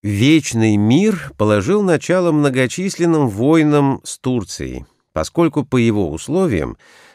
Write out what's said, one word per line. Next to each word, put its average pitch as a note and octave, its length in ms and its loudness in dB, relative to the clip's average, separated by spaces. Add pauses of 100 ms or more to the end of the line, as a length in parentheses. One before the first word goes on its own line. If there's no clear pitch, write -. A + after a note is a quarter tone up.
Вечный A2+ 720 2
мир D3 600 0
положил G#2+ 440 0
начало F3 500 0
многочисленным D3 960 0
войнам C#3+ 760 2
с - 140 -14
Турцией, D2+ 680 -6 (260)
поскольку D3 520 -2
по - 120 -4
его G#2 340 0
условиям G#2+ 680 -2 (380)